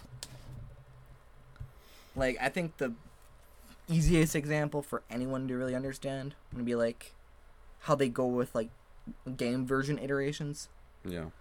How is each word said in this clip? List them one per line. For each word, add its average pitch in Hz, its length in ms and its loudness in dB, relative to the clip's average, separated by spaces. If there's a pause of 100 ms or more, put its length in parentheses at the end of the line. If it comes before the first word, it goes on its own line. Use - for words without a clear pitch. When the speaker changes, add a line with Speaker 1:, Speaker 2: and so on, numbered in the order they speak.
(2250)
Speaker 1:
Like, 127 260 2
I 131 80 2
think 165 280 -2
the 233 160 0 (920)
easiest 160 480 6
example 147 460 0
for 120 280 -4
anyone 131 380 -2
to 127 80 -2
really 127 200 -2
understand 135 600 -4 (180)
would 123 120 -4
be, 120 100 2
like, 117 380 0 (680)
how 151 140 4
they 135 140 4
go 127 160 2
with, 123 280 2
like, 117 160 0 (680)
game 127 280 2
version 135 340 2
iterations. 143 680 -2 (380)
Speaker 2:
Yeah. 85 200 -4 (160)